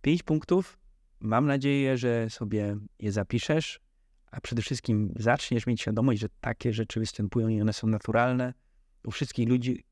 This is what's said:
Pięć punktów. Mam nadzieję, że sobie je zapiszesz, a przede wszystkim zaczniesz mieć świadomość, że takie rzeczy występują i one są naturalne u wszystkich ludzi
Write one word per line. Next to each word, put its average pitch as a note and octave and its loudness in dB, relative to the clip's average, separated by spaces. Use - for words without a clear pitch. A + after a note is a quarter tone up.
Pięć D#3+ 2
punktów. F3 0
Mam A2 2
nadzieję, C#3 2
że A#2 0
sobie G#2 -2
je G#2+ -2
zapiszesz, A#2 -2
a - -12
przede A#2 -4
wszystkim G#2+ 0
zaczniesz A#2 0
mieć A#2+ 0
świadomość, A2 2
że G#2+ -4
takie A#2 -2
rzeczy A2 -4
występują A2 -2
i A2 2
one G#2+ 2
są - -2
naturalne B2 0
u A2+ -6
wszystkich A#2+ -2
ludzi B2+ 2